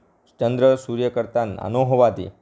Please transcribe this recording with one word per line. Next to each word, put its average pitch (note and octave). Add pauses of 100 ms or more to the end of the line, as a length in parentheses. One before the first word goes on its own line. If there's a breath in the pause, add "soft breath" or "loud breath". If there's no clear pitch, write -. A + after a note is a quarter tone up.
(380 soft breath)
ચંદ્ર B2+
સૂર્ય B2
કરતાં A#2
નાનો G2+
હોવાથી A2+ (120)